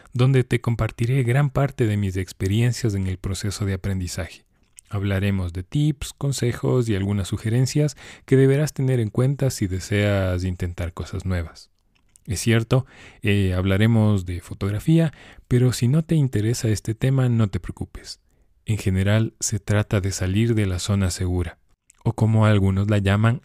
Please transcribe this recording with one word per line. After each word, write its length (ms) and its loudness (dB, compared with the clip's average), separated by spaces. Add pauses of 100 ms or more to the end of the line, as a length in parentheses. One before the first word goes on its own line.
(120)
donde 300 2
te 180 -2
compartiré 600 -2
gran 280 0
parte 360 0
de 100 0
mis 200 -2
experiencias 800 -2
en 100 -2
el 100 -4
proceso 480 -6
de 100 -2
aprendizaje. 720 -6 (460)
Hablaremos 640 -2
de 100 -8
tips, 520 -2
consejos 760 -2
y 80 0
algunas 320 -2
sugerencias 680 0 (300)
que 80 4
deberás 380 4
tener 260 0
en 120 -2
cuenta 400 0
si 180 -2
deseas 720 0
intentar 520 -6
cosas 300 -8
nuevas. 460 -6 (560)
Es 140 -4
cierto, 460 2 (360)
eh, 320 2
hablaremos 720 2
de 140 -8
fotografía, 720 0 (340)
pero 260 2
si 140 0
no 160 2
te 140 -2
interesa 500 0
este 300 -2
tema, 320 0
no 180 2
te 140 -6
preocupes. 580 -12 (500)
En 80 0
general, 640 0
se 200 -4
trata 420 0
de 100 -2
salir 420 0
de 120 2
la 120 -2
zona 320 0
segura, 480 -4 (460)
o 80 0
como 320 4
algunos 460 2
la 80 2
llaman, 460 2